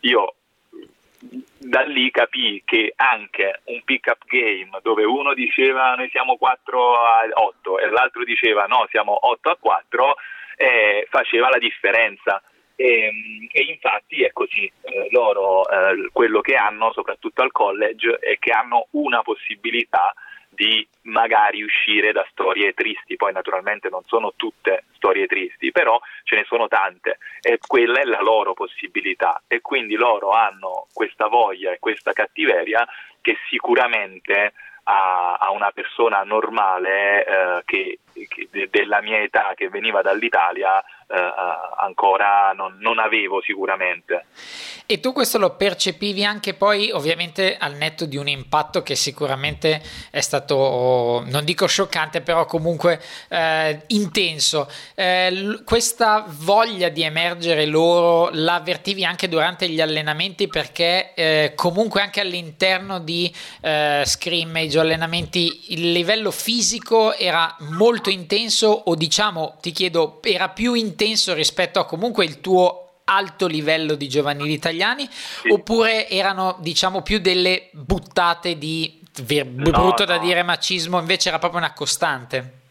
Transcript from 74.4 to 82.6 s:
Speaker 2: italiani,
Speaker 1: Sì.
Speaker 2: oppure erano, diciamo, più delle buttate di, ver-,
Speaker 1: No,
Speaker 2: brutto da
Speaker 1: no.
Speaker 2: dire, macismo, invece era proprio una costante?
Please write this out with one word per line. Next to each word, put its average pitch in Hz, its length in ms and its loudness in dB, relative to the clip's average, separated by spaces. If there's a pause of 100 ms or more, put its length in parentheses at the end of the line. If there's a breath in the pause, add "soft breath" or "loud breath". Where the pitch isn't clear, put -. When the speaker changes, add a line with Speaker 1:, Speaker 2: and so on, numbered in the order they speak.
Speaker 2:
italiani, 185 580 -2
Speaker 1:
Sì. - 400 -8
Speaker 2:
oppure 220 600 2
erano, 190 500 0
diciamo, 185 420 -2
più 214 180 -2
delle 185 520 0
buttate 170 840 -2
di, 160 420 -6 (220)
ver-, 143 240 0
Speaker 1:
No, 131 260 0
Speaker 2:
brutto 180 320 4
da 175 140 2
Speaker 1:
no. 170 60 -2
Speaker 2:
dire, 175 200 2
macismo, 175 560 -2
invece 180 300 0
era 160 100 -2
proprio 175 220 -2
una 160 120 -4
costante? 131 840 -4 (120)